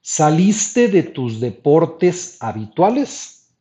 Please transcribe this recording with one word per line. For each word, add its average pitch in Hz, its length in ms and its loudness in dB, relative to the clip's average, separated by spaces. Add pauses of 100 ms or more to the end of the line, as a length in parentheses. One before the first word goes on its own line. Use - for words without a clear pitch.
Saliste 190 880 2
de 190 160 2
tus 117 340 -8
deportes 160 1000 0
habituales 135 1200 -4